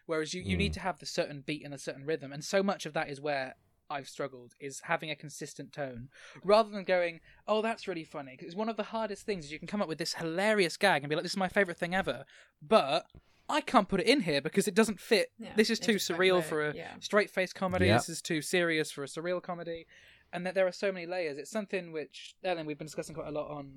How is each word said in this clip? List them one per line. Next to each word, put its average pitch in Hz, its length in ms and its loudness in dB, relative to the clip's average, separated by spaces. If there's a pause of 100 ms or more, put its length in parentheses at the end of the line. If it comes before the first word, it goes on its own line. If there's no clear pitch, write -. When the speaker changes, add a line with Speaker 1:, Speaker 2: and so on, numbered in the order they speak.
Speaker 1:
Whereas 156 280 -4
you, 180 80 -8
you 190 140 0
need 202 160 2
Speaker 2:
Mm. - 20 -8
Speaker 1:
to 190 60 -8
have 180 200 -4
the 143 60 -16
certain 147 380 -2
beat 151 200 -6
and 143 100 -10
a 135 40 -10
certain 139 280 -10
rhythm, 143 260 -4
and 151 120 -10
so 196 180 2
much 190 240 -2
of 151 80 -8
that 160 160 0
is 139 100 -8
where 139 360 -2 (340)
I've 139 180 -6
struggled, 127 520 -10
is 139 240 -10
having 160 260 -2
a 147 60 -6
consistent - 560 -14
tone, 131 360 -8 (360)
rather 208 260 6
than 202 140 -8
going, 175 360 0 (260)
"Oh, 214 140 2
that's 220 280 -2
really 165 160 -4
funny." 135 340 -12
'Cause 170 80 -14
it's 170 100 -10
one 220 140 -2
of 214 80 -6
the 208 60 -2
hardest 214 420 -6
things 190 200 -4
is 147 60 -12
you 156 60 -8
can 170 100 -12
come 208 140 0
up 165 60 0
with 160 100 -4
this 165 160 -4
hilarious 180 640 2
gag 170 240 6
and 143 80 -4
be 151 60 2
like, 175 80 0
"This 175 80 -6
is - 60 -6
my 190 100 2
favourite 180 300 2
thing 175 160 -2
ever," 156 300 -2 (380)
but 156 440 4 (440)
I 294 100 2
can't 214 300 4
put 196 100 2
it 165 60 -2
in 262 160 6
here 147 180 2
because - 280 2
it 185 60 0
doesn't 214 260 4
fit. 190 380 2
Speaker 3:
Yeah, 208 180 -12
Speaker 1:
This 214 120 6
is 226 100 2
Speaker 3:
it - 60 -10
Speaker 1:
too 233 100 6
Speaker 3:
just - 160 0
won't 170 120 2
Speaker 1:
surreal 185 140 8
Speaker 3:
work, 170 100 4
Speaker 1:
for 151 220 0
a 147 60 -4
Speaker 3:
yeah. - 260 -12
Speaker 1:
straight-faced 196 540 0
comedy. 185 320 2
Speaker 2:
Yeah. 208 120 8
Speaker 1:
This - 100 0
is 165 140 -8
too 160 180 0
serious 165 500 2
for 143 140 -10
a - 20 -6
surreal 175 360 -4
comedy. 165 440 -8 (480)
And 175 120 -6
that 180 80 -4
there 190 120 4
are 180 60 0
so 202 180 0
many 185 140 -4
layers. 165 320 -2
It's - 140 -10
something 185 420 -4
which, - 500 -10
Ellen, 175 220 -2
we've 151 140 -4
been 160 80 -10
discussing 160 280 -8
quite 156 140 -8
a 151 40 -6
lot 151 180 -4
on 139 260 -12